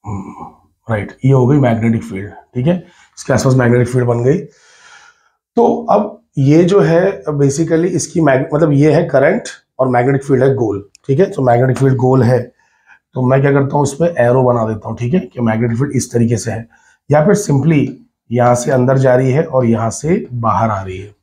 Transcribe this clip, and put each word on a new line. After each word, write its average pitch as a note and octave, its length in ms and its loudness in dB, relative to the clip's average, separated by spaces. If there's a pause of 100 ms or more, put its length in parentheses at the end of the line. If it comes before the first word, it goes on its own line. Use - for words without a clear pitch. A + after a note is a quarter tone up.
हम्म, - 420 -14 (420)
right, G#2 360 -6
ये C3+ 80 4
हो B2+ 140 4
गई D3 120 2
magnetic A2+ 440 0
field, G2+ 280 -12 (240)
ठीक B2 120 -4
है, F3+ 100 0 (420)
इसके - 140 -4
आसपास B2+ 220 2
magnetic B2 340 2
field B2 180 -2
बन A#2+ 180 -2
गई। D3 140 2 (1160)
तो A#3 100 2 (240)
अब G#3+ 320 -2 (160)
ये D3 260 4
जो F#3+ 160 2
है, F3 440 0
basically D3+ 640 0
इसकी E3+ 340 -4
मैग-, C#3 340 2
मतलब D#3 180 2
ये D3 200 4
है E3 160 2
current D#3+ 400 0 (300)
और C3 100 0
magnetic B2+ 360 0
field C3 180 2
है C3+ 120 2
गोल, G#2 300 -4 (220)
ठीक C3+ 120 0
है। F#3 120 2
तो - 120 -6
magnetic B2 360 2
field C3+ 180 2
गोल B2+ 260 2
है, A#2+ 160 2 (760)
तो B2+ 120 -2
मैं C3+ 140 2
क्या C#3+ 120 2
करता C#3 240 0
हूँ, C#3+ 100 2
इस - 60 -6
पे C3+ 300 -2
एरो B2 200 2
बना A#2+ 260 0
देता A2 200 -8
हूँ, A2+ 80 -8
ठीक A#2+ 180 -4
है, F#3 60 2
कि - 200 -12
magnetic A#2 380 -2
field C3+ 180 -4
इस - 160 -6
तरीके A#2 240 0
से A2+ 140 -6
है, - 160 -10 (440)
या D3+ 140 2
फिर G3+ 100 4
simply C#3+ 520 0 (460)
यहाँ A#2+ 220 2
से A#2+ 160 -4
अंदर C3 280 2
जा C3 160 2
रही C3 180 2
है D#3 120 0
और C3 200 0
यहाँ A2+ 260 0
से F3+ 420 -4
बाहर A2+ 380 -2
आ G2 120 -6
रही F#2 160 -12
है। G2+ 240 -18